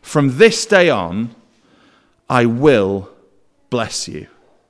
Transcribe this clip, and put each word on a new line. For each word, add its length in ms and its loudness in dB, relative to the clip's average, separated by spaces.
"From 340 -2
this 280 2
day 260 2
on, 440 -4
I 160 2
will 680 0
bless 360 -6
you." 200 -14